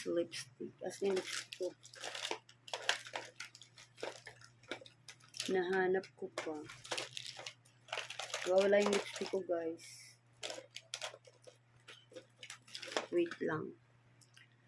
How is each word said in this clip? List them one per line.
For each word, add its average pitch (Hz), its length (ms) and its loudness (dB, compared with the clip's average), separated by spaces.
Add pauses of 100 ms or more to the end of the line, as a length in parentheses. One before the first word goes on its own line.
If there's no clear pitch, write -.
lipstick. - 720 -2
As - 240 -6
in, 196 140 4
lipstick - 420 -4
ko. 180 80 0 (3750)
Nahanap 185 640 4
ko 190 160 -8
pa. 156 240 -2 (1900)
Wala 202 320 10
yung 208 160 6
lipstick - 320 -2
ko, 190 160 0
guys. 165 720 -4 (3000)
Wait 170 320 4
lang. 160 320 0 (920)